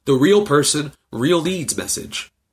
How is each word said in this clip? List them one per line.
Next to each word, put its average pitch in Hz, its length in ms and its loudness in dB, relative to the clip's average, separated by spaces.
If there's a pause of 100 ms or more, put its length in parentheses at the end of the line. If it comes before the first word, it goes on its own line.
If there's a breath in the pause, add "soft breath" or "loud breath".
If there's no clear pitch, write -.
the 139 80 2
real 196 300 4
person, 147 480 0 (200)
real 156 300 0
needs 156 340 -4
message. - 560 -8 (200)